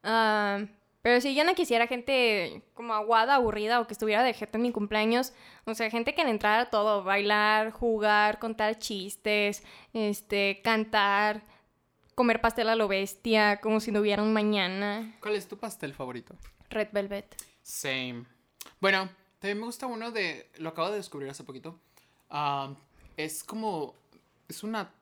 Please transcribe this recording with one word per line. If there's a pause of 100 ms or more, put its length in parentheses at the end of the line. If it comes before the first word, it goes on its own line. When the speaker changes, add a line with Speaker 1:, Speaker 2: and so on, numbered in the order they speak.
Speaker 1:
Ah, (420)
pero
sí,
yo
no
quisiera
gente (120)
como
aguada,
aburrida
o
que
estuviera
de
jeta
en
mi
cumpleaños. (320)
O
sea,
gente
que
le
entrara
todo,
bailar,
jugar,
contar
chistes, (320)
este,
cantar, (720)
comer
pastel
a
lo
bestia,
como
si
no
hubiera
un
mañana.
Speaker 2:
¿Cuál
es
tu
pastel
favorito? (320)
Speaker 1:
Red
Velvet. (280)
Speaker 2:
Same. (520)
Bueno, (300)
también
me
gusta
uno
de,
lo
acabo
de
descubrir
hace
poquito. (480)
Ah, (420)
es
como, (540)
es
una (120)